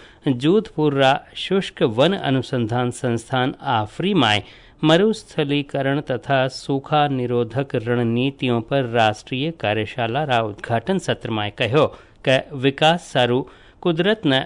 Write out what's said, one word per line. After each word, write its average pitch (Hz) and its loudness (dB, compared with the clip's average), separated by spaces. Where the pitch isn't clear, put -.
जोधपुर 151 0
रा 135 4
शुष्क - -2
वन 139 2
अनुसंधान 123 -2
संस्थान 127 -2
आफरी 135 -2
में 107 2
मरुस्थलीकरण 147 0
तथा 135 -2
सूखा 143 -2
निरोधक 123 -2
रणनीतियों 120 0
पर 135 -2
राष्ट्रीय 117 0
कार्यशाला 113 -2
रा 127 2
उद्घाटन 113 -4
सत्र 117 -4
में 104 -4
कहो 127 2
कि 131 4
विकास 143 0
सारू 123 2
कुदरत 175 0
ने 135 2